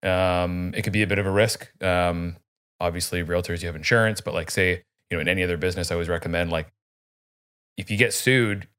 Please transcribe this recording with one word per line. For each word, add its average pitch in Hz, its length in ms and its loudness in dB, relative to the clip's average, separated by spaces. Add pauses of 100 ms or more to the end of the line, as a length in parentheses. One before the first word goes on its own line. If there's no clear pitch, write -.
um, 90 720 0
it 110 60 -4
could 101 100 -2
be 104 100 4
a 104 40 2
bit 98 120 0
of 101 80 0
a 98 40 0
risk. 107 400 2 (120)
Um, 87 540 0 (440)
obviously, 87 440 -2
realtors, 87 380 -2
you 85 60 -6
have 80 80 -8
insurance, 110 440 2
but, - 140 -6
like, 82 160 -4
say, 90 320 2 (280)
you 87 60 -4
know, 80 60 -2
in 78 60 0
any 92 140 2
other 87 140 0
business, 87 340 -2
I 90 40 -2
always 85 160 -2
recommend, 85 400 -2
like, 82 160 -2 (1120)
if 95 120 -8
you 110 60 -2
get 113 160 4
sued 110 560 0 (100)